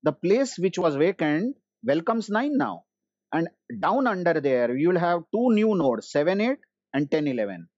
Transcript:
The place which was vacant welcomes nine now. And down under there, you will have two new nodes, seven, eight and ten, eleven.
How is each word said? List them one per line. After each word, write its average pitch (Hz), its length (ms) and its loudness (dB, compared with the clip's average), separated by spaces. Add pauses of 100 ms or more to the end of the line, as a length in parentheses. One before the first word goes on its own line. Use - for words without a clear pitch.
The 156 80 2
place 208 460 0
which 180 200 0
was 165 160 2
vacant 165 600 0 (280)
welcomes 170 460 0
nine 262 260 0
now. 101 280 -4 (500)
And 170 140 0 (320)
down 240 260 0
under 180 340 0
there, 127 360 2
you 151 140 2
will 180 80 2
have 175 240 0 (120)
two 233 200 2
new 214 200 2
nodes, 131 360 0
seven, 170 300 0
eight 254 180 -2 (340)
and 139 180 -2
ten, 151 160 0
eleven. 101 520 -4